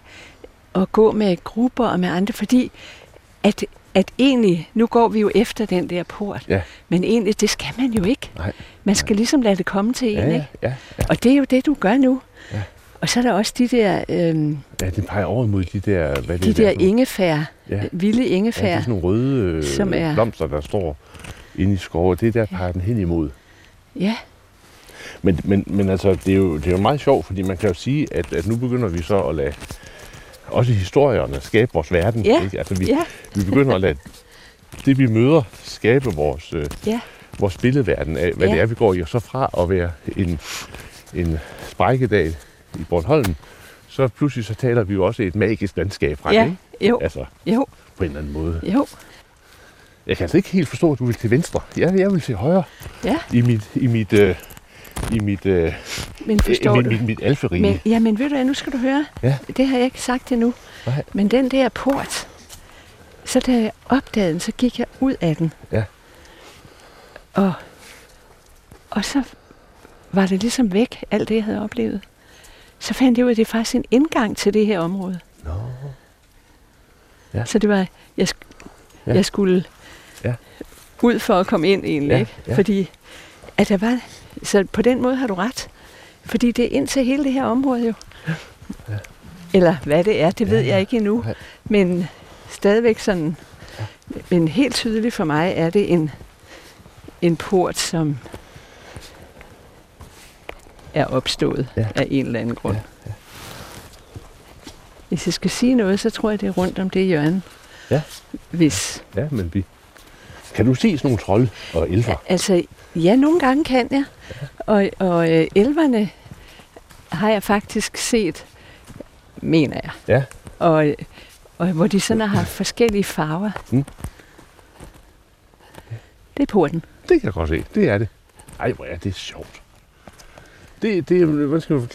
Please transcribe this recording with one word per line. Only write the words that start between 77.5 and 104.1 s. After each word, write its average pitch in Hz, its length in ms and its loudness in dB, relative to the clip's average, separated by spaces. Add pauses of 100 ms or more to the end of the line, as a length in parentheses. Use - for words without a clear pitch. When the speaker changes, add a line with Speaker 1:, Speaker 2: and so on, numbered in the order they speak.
Speaker 1:
det 208 100 2
var, 196 160 2 (320)
jeg 190 100 2
sk-, - 400 -12 (400)
Speaker 2:
Ja. 117 60 2
Speaker 1:
jeg 190 120 4
skulle 185 380 2 (600)
Speaker 2:
Ja. 120 100 -2 (680)
Speaker 1:
ud 240 180 4
for 226 200 0
at 185 80 2
komme 175 220 0
ind 196 160 2
egentlig, 143 280 0
Speaker 2:
Ja, 131 60 4
Speaker 1:
ikke? - 120 -2 (160)
Speaker 2:
ja. 117 80 -2
Speaker 1:
Fordi 196 340 2 (680)
at 208 120 2
der 208 80 2
var, 233 220 0 (440)
så 196 300 2
på - 80 -2
den 247 200 2
måde 254 140 0
har 262 120 -2
du 202 60 -2
ret. 196 360 -6 (560)
Fordi 240 260 0
det 240 140 0
er - 40 0
ind 269 180 -2
til 269 180 0
hele 277 180 0
det 269 100 0
her 269 120 0
område 240 420 0
jo. 226 60 -2 (340)
Speaker 2:
Ja, 160 60 -4 (560)
ja. 104 80 -6 (560)
Speaker 1:
Eller 175 300 6
hvad 151 200 2
det 190 180 2
er, 165 100 4
det 214 140 -2
Speaker 2:
Ja, 190 60 -2
Speaker 1:
ved 220 80 4
jeg - 80 0
Speaker 2:
ja. 196 100 2
Speaker 1:
ikke 202 200 0
endnu. 214 280 0
Speaker 2:
Nej. 113 80 -4 (320)
Speaker 1:
Men 180 420 2 (420)
stadigvæk 220 500 2
sådan, 170 380 -2 (420)
Speaker 2:
Ja. 110 60 -8 (440)
Speaker 1:
men 170 180 4
helt 240 280 0
tydeligt 226 380 -2
for 202 100 -2
mig 156 320 0
er 165 140 0
det 202 240 2
en, 156 180 0 (1080)
en 170 140 2
port, 175 420 -2
som 151 400 -2 (2750)
er 151 120 0
opstået 135 600 -2 (100)
Speaker 2:
Ja. 110 180 0
Speaker 1:
af 143 160 -2
en 135 140 0
eller 117 140 -4
anden 113 160 -4
grund. 110 200 -4
Speaker 2:
Ja, 107 60 -6 (240)
ja. 110 60 -14 (2000)